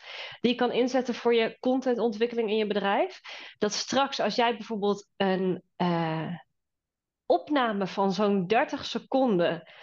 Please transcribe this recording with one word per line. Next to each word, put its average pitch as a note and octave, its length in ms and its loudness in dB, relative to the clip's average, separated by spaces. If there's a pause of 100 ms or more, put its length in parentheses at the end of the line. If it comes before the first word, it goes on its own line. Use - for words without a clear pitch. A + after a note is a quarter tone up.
(420)
die B3 100 2
je A#3+ 60 0
kan B3 140 2
inzetten B3 420 0
voor A#3+ 220 0
je A3+ 240 0
contentontwikkeling A#3 880 0
in A3 80 0
je G#3+ 100 0
bedrijf, G3+ 520 0 (380)
dat G#3 160 0
straks C4+ 460 -2
als G#3 160 -2
jij A#3 200 2
bijvoorbeeld G3+ 520 -4 (100)
een, F#3 440 0 (140)
eh, E3+ 580 -2 (920)
opname A#3+ 640 2
van G3 240 2
zo'n G3 360 2
dertig C4+ 380 0
seconden F#3 840 0 (120)